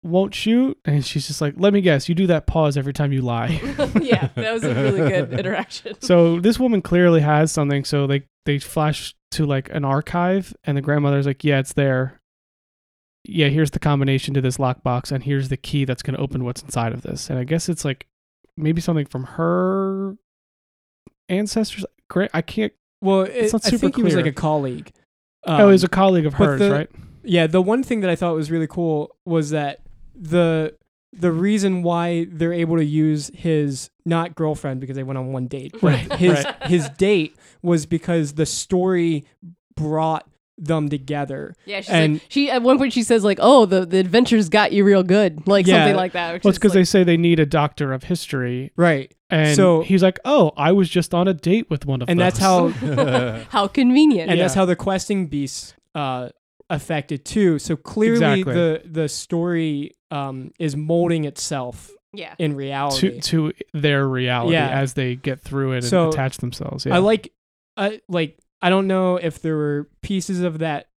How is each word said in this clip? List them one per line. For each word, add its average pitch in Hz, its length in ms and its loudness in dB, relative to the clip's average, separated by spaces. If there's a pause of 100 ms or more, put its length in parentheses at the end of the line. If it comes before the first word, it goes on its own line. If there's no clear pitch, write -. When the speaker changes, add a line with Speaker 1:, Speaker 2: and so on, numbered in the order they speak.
Speaker 1:
won't 185 300 0
shoot." 240 500 0
And 147 220 0
she's - 200 -6
just - 140 -10
like, 143 160 -2
"Let 196 160 2
me 202 80 2
guess. 160 260 2
You 170 80 0
do 185 120 0
that 165 200 0
pause 151 300 0
every 139 160 -4
time 139 220 -2
you 131 80 -2
lie." 120 400 -4 (160)
Speaker 2:
<laughs> 269 240 0
Yeah, 233 320 0
that 220 180 -4
was 226 120 -4
a 123 100 0
really 139 360 0
good 170 220 -2
Speaker 3:
<laughs> - 80 -4
Speaker 2:
interaction. - 640 -8
Speaker 1:
So 170 360 4
this 214 220 2
woman 233 220 2
clearly 175 400 4
has 151 280 2
something. 143 360 -2
So 143 200 -2
they, 139 180 -2 (200)
they 143 140 -2
flash - 560 -4 (180)
to, 156 120 -2
like, 135 300 -2
an 147 100 -4
archive, 170 680 -2 (100)
and 147 120 -2
the 139 40 0
grandmother's 143 460 0
like, 139 180 -4
"Yeah, 143 140 2
it's 135 160 -4
there. 131 440 0 (1040)
Yeah, 160 240 0
here's 143 240 0
the - 60 -4
combination 139 560 0
to 139 60 0
this 127 160 -2
lockbox, 127 560 -4
and 131 120 -6
here's 135 260 -4
the 135 80 -6
key 143 260 -4
that's 127 180 -6
gonna 135 160 -6
open 131 260 -6
what's 120 180 -8
inside 117 320 -4
of 120 80 -12
this." - 260 -10
And 131 100 -4
I 127 60 -4
guess 156 240 -4
it's, 165 160 -6
like, 131 220 -6 (500)
maybe 160 240 0
something 156 240 -2
from 131 200 -10
her 190 920 -4 (1120)
ancestors. 208 560 -2 (240)
Gra-, 185 240 -2
I 160 100 -2
can't. - 300 -4 (300)
Speaker 4:
Well, 190 200 2
Speaker 1:
It's 202 260 -2
Speaker 4:
it, 220 40 0
Speaker 1:
not 220 140 -2
Speaker 4:
I 196 40 2
Speaker 1:
super 240 100 2
Speaker 4:
think - 160 0
he 240 60 0
was, 170 120 2
like, - 100 2
Speaker 1:
clear. 151 80 0
Speaker 4:
a - 20 -12
colleague. 147 580 -4 (540)
Speaker 1:
Oh, 190 220 6
it 196 40 10
was 185 120 6
Speaker 4:
Um, - 20 0
Speaker 1:
a - 40 -2
colleague 190 360 2
of 143 100 -2
Speaker 4:
but - 100 4
Speaker 1:
hers, 139 140 0
Speaker 4:
the, 202 120 4
Speaker 1:
right? 147 180 -2 (320)
Speaker 4:
yeah, 170 240 2
the 175 160 2
one 226 200 0
thing 233 180 -2
that 185 100 0
I 165 60 0
thought 170 180 -2
was 160 160 -4
really 165 160 0
cool 156 480 -4 (100)
was 160 260 -2
that 147 300 -4 (340)
the, 165 600 0 (380)
the 175 180 0
reason 190 520 0
why 170 480 -2
they're 165 220 -2
able 165 240 0
to 160 80 2
use 151 500 0
his, 151 540 -2 (160)
not 165 300 -2
girlfriend, 147 460 -4
because 131 160 -10
they 135 80 -8
went 131 140 -8
on 131 140 -8
one 127 140 -6
date, 139 260 -10
but - 100 -4
Speaker 1:
Right, 143 320 2
Speaker 4:
his, 170 300 4
Speaker 1:
right. - 200 -10
Speaker 4:
his 160 260 2
date 185 460 0 (260)
was 170 240 0
because 165 480 -2
the 151 120 0
story 180 800 -2 (520)
brought 156 520 -2 (320)
them 156 280 -2
together. 143 640 -8 (120)
Speaker 2:
Yeah, 196 160 -8
she's - 60 -14
Speaker 4:
And 160 260 4
Speaker 2:
like, 160 140 -6
she, 285 220 0
at 247 120 0
one 262 160 4
point 262 140 0
she 233 120 0
says, 226 180 2
like, 202 180 2
"Oh, 247 240 8
the, 185 220 2
the 185 120 0
adventures 214 500 2
got 208 240 2
you 202 120 4
real 196 200 6
good," 180 420 2
like, 190 220 4
Speaker 4:
Yeah. 180 160 8
Speaker 2:
something - 100 4
like 185 200 0
that, 170 200 -4
which 180 100 -10
Speaker 1:
Well, 202 60 6
it's 185 60 2
Speaker 2:
is, - 20 -10
Speaker 1:
'cause 202 140 4
they 185 80 6
Speaker 2:
like 175 80 4
Speaker 1:
say 185 160 4
they 170 120 4
need 170 220 4
a 151 80 4
doctor 147 460 -2
of 131 120 -8
history. 127 720 -6
Speaker 4:
Right. 160 380 0 (160)
Speaker 1:
And 151 240 2
Speaker 4:
So 170 280 4
Speaker 1:
he's 185 200 4
like, 185 220 2
"Oh, 247 320 4
I 151 160 2
was 190 160 4
just - 260 -2
on 180 140 2
a 185 60 0
date 185 360 -2
with 143 160 -4
one 131 160 -4
of - 60 -6
Speaker 4:
And 175 100 2
that's 180 220 2
Speaker 1:
those." 180 340 4
Speaker 4:
how 233 680 -2
Speaker 3:
<laughs> - 0 -
Speaker 2:
<laughs> - 60 -20
How 202 180 0
convenient. 247 640 4
Speaker 4:
and 165 80 2
that's 180 160 0
Speaker 1:
Yeah. 196 60 4
Speaker 4:
how - 20 4
the 180 100 2
questing 190 540 -2
beasts, 139 460 -8 (200)
uh, 127 360 -6 (400)
affect 151 420 -6
it 135 120 -8
too. 175 360 2
So 160 160 -4
clearly 220 640 2
Speaker 1:
Exactly. 185 140 -4
Speaker 4:
the, 165 300 0
the 160 240 -4
story, 165 840 -4 (180)
um, 135 480 -10
is 151 160 -4
molding 165 500 0
itself 135 680 -8 (200)
Speaker 2:
Yeah. - 260 -16
Speaker 4:
in 151 180 -2
reality. 139 640 -4
Speaker 1:
To, - 0 -
to 156 320 -2 (220)
their 143 340 0
reality 127 460 0
Speaker 4:
Yeah. 147 160 0
Speaker 1:
as 135 240 -2
they 127 200 -4
get 131 260 -8
through 135 320 -4
it 131 40 -2
and 123 80 -4
Speaker 4:
So 165 240 2
Speaker 1:
attach 139 300 -2
themselves. 139 460 -8
Speaker 4:
I 135 60 -2
Speaker 1:
Yeah. 175 80 4
Speaker 4:
like, 208 340 2 (440)
I, 208 320 -4
like, 165 300 -4 (220)
I 180 100 2
don't 190 180 2
know 185 300 0
if 170 220 -6
there 160 160 -4
were 147 320 -4 (140)
pieces 185 380 -4
of 165 180 -2
that 156 300 -6 (100)